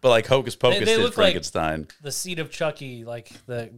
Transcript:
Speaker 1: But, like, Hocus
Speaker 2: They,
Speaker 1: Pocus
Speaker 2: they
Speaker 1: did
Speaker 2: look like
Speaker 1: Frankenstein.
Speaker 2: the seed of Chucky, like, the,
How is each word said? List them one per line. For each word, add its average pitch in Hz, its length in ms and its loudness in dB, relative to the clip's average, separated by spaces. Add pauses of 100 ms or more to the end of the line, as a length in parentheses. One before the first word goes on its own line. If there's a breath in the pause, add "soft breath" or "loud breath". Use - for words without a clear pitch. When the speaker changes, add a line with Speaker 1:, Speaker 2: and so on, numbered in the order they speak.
Speaker 1:
But, 131 100 2
like, - 160 4
Hocus 131 280 0
Speaker 2:
They, - 60 -20
Speaker 1:
Pocus 135 200 4
Speaker 2:
they 220 60 0
Speaker 1:
did 226 120 4
Speaker 2:
look 240 180 0
like - 100 4
Speaker 1:
Frankenstein. 80 600 -2 (140)
Speaker 2:
the 143 100 -10
seed 180 280 -6
of 156 100 -8
Chucky, 139 540 -6
like, 117 260 -12 (160)
the, 117 320 -8